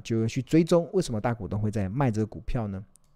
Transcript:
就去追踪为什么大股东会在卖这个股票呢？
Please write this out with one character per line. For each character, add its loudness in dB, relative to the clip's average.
就 0
去 -4
追 4
踪 2
为 2
什 -4
么 -2
大 0
股 -8
东 -4
会 0
在 -2
卖 0
这 0
个 0
股 -12
票 -2
呢？ -8